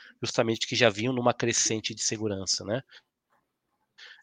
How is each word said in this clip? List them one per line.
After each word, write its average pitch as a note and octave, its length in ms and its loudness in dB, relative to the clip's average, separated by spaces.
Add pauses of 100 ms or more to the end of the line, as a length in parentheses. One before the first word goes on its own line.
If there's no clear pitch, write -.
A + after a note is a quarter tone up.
(200)
justamente A2+ 460 0
que - 100 -4
já A#2 140 6
vinham G#2+ 240 -2
numa A#2+ 180 4
crescente A2+ 640 0
de - 80 -8
segurança, G2+ 640 -2
né? G#2 180 -2 (1400)